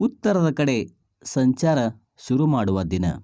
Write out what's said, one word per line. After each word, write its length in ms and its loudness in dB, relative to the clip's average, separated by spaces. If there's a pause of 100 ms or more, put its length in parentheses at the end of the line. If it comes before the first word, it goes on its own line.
ಉತ್ತರದ 560 0
ಕಡೆ 300 0 (380)
ಸಂಚಾರ 540 0 (480)
ಶುರು 200 2
ಮಾಡುವ 360 0
ದಿನ. 220 -2 (200)